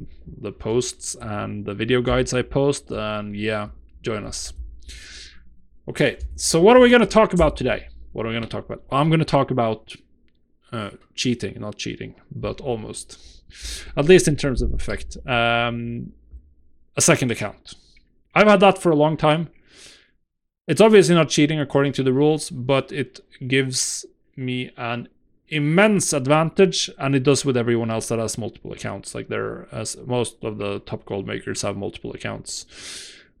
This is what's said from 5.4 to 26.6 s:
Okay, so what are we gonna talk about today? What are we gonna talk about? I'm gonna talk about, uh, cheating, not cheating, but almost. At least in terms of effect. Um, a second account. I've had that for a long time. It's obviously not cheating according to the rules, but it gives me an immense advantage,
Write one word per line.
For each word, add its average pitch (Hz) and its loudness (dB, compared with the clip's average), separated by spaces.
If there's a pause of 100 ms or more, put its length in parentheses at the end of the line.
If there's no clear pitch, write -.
Okay, - 0 (200)
so - 0
what 233 8
are - 8
we 240 8
gonna 240 6
talk - 4
about 165 2
today? - -4 (240)
What - -6
are 113 -6
we 113 -6
gonna 113 -6
talk 110 -10
about? - -14
I'm 143 2
gonna 160 4
talk 139 2
about, 113 -2 (800)
uh, 107 -8 (220)
cheating, 117 -4
not 104 -12
cheating, - -12 (180)
but 107 -8
almost. - -12 (540)
At 147 0
least 180 8
in 143 0
terms 127 -2
of 117 0
effect. - -6 (100)
Um, 117 0 (840)
a 139 -2
second 143 2
account. - -8 (600)
I've 202 6
had 202 8
that 190 6
for - 0
a 160 4
long 147 4
time. 156 2 (1160)
It's 147 0
obviously 208 8
not 160 4
cheating 156 2
according 139 0
to 135 -4
the 131 2
rules, 151 2
but 135 -2
it 139 -8 (260)
gives 131 -2 (320)
me 127 -6
an 120 -6 (400)
immense 165 2
advantage, 156 2